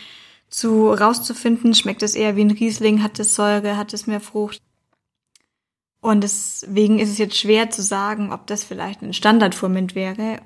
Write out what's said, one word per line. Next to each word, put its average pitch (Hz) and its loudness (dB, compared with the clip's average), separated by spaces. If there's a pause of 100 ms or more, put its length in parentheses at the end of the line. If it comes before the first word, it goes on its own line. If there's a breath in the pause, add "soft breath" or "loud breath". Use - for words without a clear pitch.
(480 loud breath)
zu, 220 2
rauszufinden, 233 2
schmeckt 208 0
es 208 -2
eher 214 0
wie 208 4
ein 208 6
Riesling, 214 2
hat 214 -4
es 208 0
Säure, 208 0
hat 208 -8
es - -8
mehr 208 -4
Frucht. 208 -8 (1400)
Und 214 2
deswegen 208 0
ist 208 0
es 208 -6
jetzt 202 -2
schwer 214 2
zu 226 -8
sagen, 202 -4
ob - -14
das 202 -8
vielleicht 190 -12
ein - -10
Standard-Furmint 185 2
wäre 196 -8